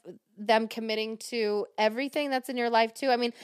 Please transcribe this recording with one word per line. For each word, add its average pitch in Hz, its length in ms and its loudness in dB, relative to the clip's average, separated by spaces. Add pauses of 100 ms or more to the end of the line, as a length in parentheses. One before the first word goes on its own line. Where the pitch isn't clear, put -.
(360)
them 220 320 2
committing 220 480 -4
to 208 500 -2 (120)
everything 262 520 0
that's 262 180 -2
in 254 80 -4
your 240 140 0
life 226 240 4
too? 277 140 -2
I 247 80 4
mean, 240 160 0 (120)